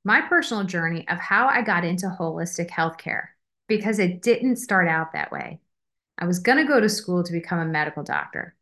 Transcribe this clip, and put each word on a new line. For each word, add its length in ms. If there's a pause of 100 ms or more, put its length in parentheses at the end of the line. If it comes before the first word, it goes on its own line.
my 160
personal 420
journey 460
of 100
how 300
I 140
got 220
into 220
holistic 640
healthcare, 600 (360)
because 320
it 240
didn't 320
start 320
out 280
that 180
way. 260 (580)
I 100
was 120
gonna 260
go 140
to 100
school 360
to 80
become 260
a 60
medical 400
doctor. 580